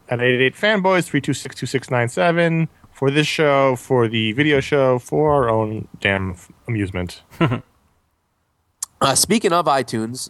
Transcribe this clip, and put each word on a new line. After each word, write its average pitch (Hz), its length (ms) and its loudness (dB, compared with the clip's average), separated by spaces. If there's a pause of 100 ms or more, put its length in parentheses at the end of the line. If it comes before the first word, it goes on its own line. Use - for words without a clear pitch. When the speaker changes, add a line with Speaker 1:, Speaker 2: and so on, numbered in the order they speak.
Speaker 1:
at 123 100 -2
eight 123 160 2
eight 123 60 2
eight 131 140 2
fanboys, 190 480 2
three - 180 -2
two 143 120 -2
six - 220 -12
two 131 120 -8
six - 240 -4
nine 120 180 2
seven, 165 600 0 (220)
for 135 200 -2
this 151 160 2
show, 139 480 2
for 123 320 0
the 110 240 0
video 143 300 2
show, 131 360 2
for 147 340 0
our 139 180 2
own 110 380 -2 (120)
damn 95 320 0
f-, - 180 -16 (180)
amusement. 95 540 -4 (180)
<laughs> 117 220 0 (1400)
Speaker 2:
Uh, 135 140 2
speaking 202 400 0
of 170 140 2
iTunes, 123 640 -2